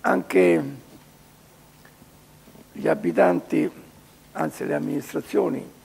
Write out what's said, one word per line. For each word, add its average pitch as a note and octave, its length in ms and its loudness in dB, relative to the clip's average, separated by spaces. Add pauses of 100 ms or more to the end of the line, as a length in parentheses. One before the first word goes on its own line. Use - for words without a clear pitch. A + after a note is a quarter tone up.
Anche F#3 600 2 (2000)
gli G#3 160 -4
abitanti, F3 840 2 (600)
anzi D3 340 -6
le D3 80 -4
amministrazioni - 960 -4 (160)